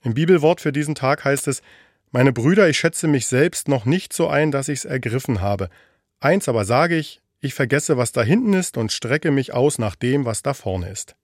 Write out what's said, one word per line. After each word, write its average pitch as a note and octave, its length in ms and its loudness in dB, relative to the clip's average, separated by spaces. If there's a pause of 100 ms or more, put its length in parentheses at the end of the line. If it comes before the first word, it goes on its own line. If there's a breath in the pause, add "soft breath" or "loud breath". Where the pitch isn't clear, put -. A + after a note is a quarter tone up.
Im A2+ 100 -2
Bibelwort D#3+ 460 4
für D#3 100 -2
diesen D3 240 -4
Tag C3+ 300 0
heißt C#3 240 0
es: C3 120 -4 (520 soft breath)
"Meine C3 200 4
Brüder, E3 360 4
ich C#3+ 100 0
schätze E3 300 -2
mich C3+ 180 2
selbst C#3+ 400 0
noch C3 180 0
nicht E3 280 0
so E3 160 -2
ein, D3 240 0
dass C#3 160 -4
ich's C#3+ 160 -6
ergriffen B2 560 -4
habe. G2 300 -2 (500 soft breath)
Eins E3+ 280 2
aber A2+ 160 0
sage D3+ 320 2
ich, - 240 -8 (200)
ich C#3 120 -6
vergesse, C#3 440 0
was A#2+ 160 -2
da A#2+ 100 0
hinten G3+ 300 2
ist F#3 240 -2
und A2 160 -2
strecke D3 400 -2
mich C3+ 220 -2
aus C3+ 260 2
nach G#2+ 160 -4
dem, C3 280 -2
was A2+ 180 -4
da C#3 120 -2
vorne F#2 340 -6
ist." - 360 -14